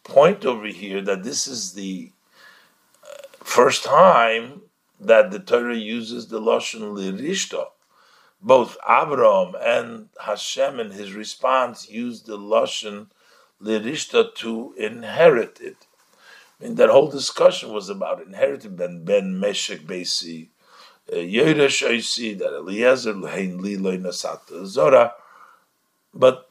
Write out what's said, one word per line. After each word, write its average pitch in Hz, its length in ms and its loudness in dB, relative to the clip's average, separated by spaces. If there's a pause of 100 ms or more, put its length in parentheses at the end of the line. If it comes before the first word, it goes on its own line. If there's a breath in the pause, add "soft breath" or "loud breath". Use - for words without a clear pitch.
point 165 400 4
over 113 220 -4
here 98 360 -8
that 95 200 -2
this 135 240 -6
is 117 280 -10
the, 95 380 -10 (920 soft breath)
uh, - 40 -20 (380)
first 127 400 2
time 131 800 4 (360)
that 104 320 6
the 101 80 -8
Torah 120 380 0
uses 113 520 -10
the 113 120 -6
lashon 113 540 -2
l'rishto, 101 800 -6 (680 soft breath)
both 120 380 2 (100)
Avram 113 720 4
and 117 480 -2 (120)
Hashem 127 580 -6
in 110 140 -8
his 98 200 -14
response 120 800 -2
used 117 360 -10
the 107 120 -12
Lashon 107 720 -2 (520 soft breath)
Lirishta 110 760 -2
to 113 420 -10
inherit 117 800 2
it. - 260 -18 (760 soft breath)
I - 40 -18
mean, 120 120 -10
that - 140 6
whole 139 180 6
discussion 143 640 0
was 101 160 -8
about 95 340 -8
inheriting 113 540 -4
Ben, 87 280 -8
Ben 95 300 0
Meshek 95 520 -6
Beisi, 82 640 -8 (640 soft breath)
uh, - 40 -4
Yeresh 135 680 2
Oisi, 117 520 -4
that 73 140 -6
Eliezer, 110 600 0
Lehein 92 460 -8
Li 101 160 -6
Lo 95 200 -4
Nasat 87 680 -10
Zora. 131 480 4 (1000 soft breath)
But 127 360 4